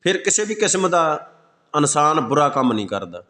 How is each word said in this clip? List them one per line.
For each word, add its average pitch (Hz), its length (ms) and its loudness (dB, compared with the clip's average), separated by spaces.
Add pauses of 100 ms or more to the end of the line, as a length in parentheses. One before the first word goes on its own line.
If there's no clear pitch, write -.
ਫਿਰ 185 160 0
ਕਿਸੇ 202 280 0
ਵੀ 208 100 -4
ਕਿਸਮ 190 340 0
ਦਾ 160 420 0 (460)
ਇਨਸਾਨ 151 440 2
ਬੁਰਾ 139 280 2
ਕੰਮ 127 240 0
ਨਹੀਂ 104 140 -4
ਕਰਦਾ। 90 420 -8